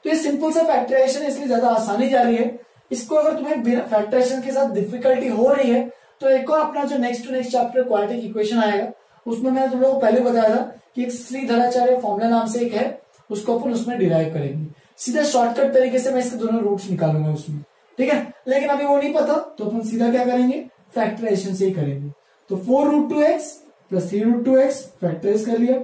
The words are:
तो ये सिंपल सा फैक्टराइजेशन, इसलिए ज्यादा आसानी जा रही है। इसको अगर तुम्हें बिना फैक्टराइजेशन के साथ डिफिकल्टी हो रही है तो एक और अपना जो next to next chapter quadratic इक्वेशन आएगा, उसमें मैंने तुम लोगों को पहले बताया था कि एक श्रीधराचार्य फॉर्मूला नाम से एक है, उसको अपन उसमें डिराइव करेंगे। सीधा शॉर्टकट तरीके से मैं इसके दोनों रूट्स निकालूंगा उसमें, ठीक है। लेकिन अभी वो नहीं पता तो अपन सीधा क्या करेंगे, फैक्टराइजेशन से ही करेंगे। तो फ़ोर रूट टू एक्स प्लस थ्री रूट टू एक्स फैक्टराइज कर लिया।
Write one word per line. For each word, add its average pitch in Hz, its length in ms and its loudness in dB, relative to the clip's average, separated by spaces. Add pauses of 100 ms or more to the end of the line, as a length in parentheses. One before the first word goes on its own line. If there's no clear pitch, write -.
तो - 60 -4
ये 311 60 2
सिंपल 311 360 0
सा 330 120 2
फैक्टराइजेशन, 262 600 2
इसलिए 277 200 -6
ज्यादा 240 240 2
आसानी 220 380 0
जा 262 140 4
रही 233 140 4
है। 240 220 -2 (320)
इसको - 240 -6
अगर 302 220 4
तुम्हें 277 280 -4
बिना 240 180 2
फैक्टराइजेशन 247 600 0
के 269 100 -6
साथ 269 180 2
डिफिकल्टी 247 580 0
हो 233 200 2
रही 262 220 4
है 233 120 2 (380)
तो 269 80 0
एक 262 220 2
और 311 100 4
अपना 285 240 -2
जो 285 140 -4
next 240 240 -2
to 262 100 -10
next 254 180 -4
chapter 247 320 0
quadratic 226 420 -2
इक्वेशन 214 340 -2
आएगा, 214 320 0 (360)
उसमें 233 240 -2
मैंने 262 180 0
तुम 247 120 -2
लोगों 262 140 4
को 269 60 -2
पहले 233 200 4
बताया 226 360 2
था 277 60 0 (320)
कि 247 80 -4
एक 240 100 -4
श्रीधराचार्य 247 840 0
फॉर्मूला 220 320 -2
नाम 226 200 2
से 240 120 -2
एक 233 140 -2
है, - 260 -4 (300)
उसको 233 280 -2
अपन 240 140 -2
उसमें 233 260 -4
डिराइव 160 360 2
करेंगे। 147 320 -4 (320)
सीधा 254 260 -2
शॉर्टकट 247 500 2
तरीके 254 240 4
से 262 140 -2
मैं 254 80 0
इसके 240 160 -4
दोनों 226 260 -2
रूट्स 202 280 -2
निकालूंगा 156 420 0
उसमें, 147 300 -8 (360)
ठीक 262 140 2
है। - 220 -4 (140)
लेकिन 277 200 0
अभी 285 160 0
वो 285 120 2
नहीं 285 180 0
पता 294 200 2 (240)
तो 214 60 -6
अपन 220 180 -4
सीधा 233 280 0
क्या 247 140 2
करेंगे, 247 360 0 (340)
फैक्टराइजेशन 208 600 -2
से 190 120 0
ही 185 60 0
करेंगे। 143 380 -4 (400)
तो 196 80 -4
फ़ोर 269 320 2
रूट 294 200 2
टू 294 120 0
एक्स 320 300 0 (380)
प्लस 185 200 -2
थ्री 208 120 -2
रूट 240 220 2
टू 262 140 4
एक्स 269 260 2 (160)
फैक्टराइज 196 460 0
कर 233 120 0
लिया। 247 240 2